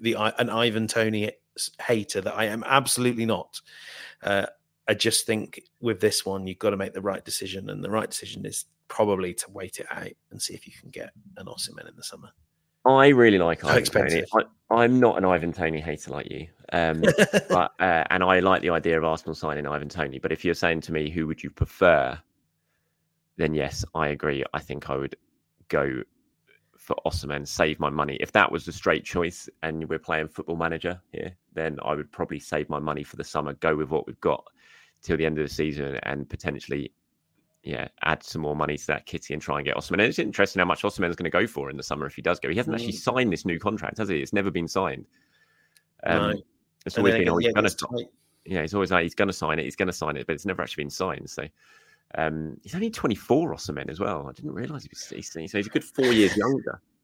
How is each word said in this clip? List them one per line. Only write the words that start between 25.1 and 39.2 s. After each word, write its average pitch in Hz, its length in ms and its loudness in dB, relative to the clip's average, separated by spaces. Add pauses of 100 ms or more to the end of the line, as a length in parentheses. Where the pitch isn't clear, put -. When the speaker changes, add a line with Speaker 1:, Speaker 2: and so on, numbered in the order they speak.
Speaker 2:
go 69 340 0 (720)
for - 200 -4 (100)
Osimhen, 71 400 -4
save 78 340 0
my 76 80 0
money. 71 320 0
If - 120 -4
that 101 180 6
was 82 160 -4
the 82 60 -10
straight 80 320 0
choice - 440 -4 (140)
and 80 260 -6
we're 78 100 -2
playing 80 300 -4
Football 82 280 -8
Manager 82 440 -4 (120)
here, 82 220 -8 (200)
then 80 280 -4
I 71 120 -2
would 73 180 -8
probably 78 280 -6
save 76 280 -4
my 76 120 -4
money 73 240 -4
for - 120 -20
the - 80 -10
summer, 73 300 -4
go 80 220 2
with 76 120 -2
what 76 180 0
we've - 140 -14
got 78 240 0 (560)
till 87 160 0
the 78 80 0
end 78 140 0
of 76 100 -2
the - 60 -10
season, 71 480 -4
and 71 260 -6
potentially, 71 640 -6 (720)
yeah, - 260 -8 (140)
add 78 200 0
some - 200 -8
more 73 140 -2
money 76 200 0
to - 120 -12
that 73 180 -4
kitty - 260 -10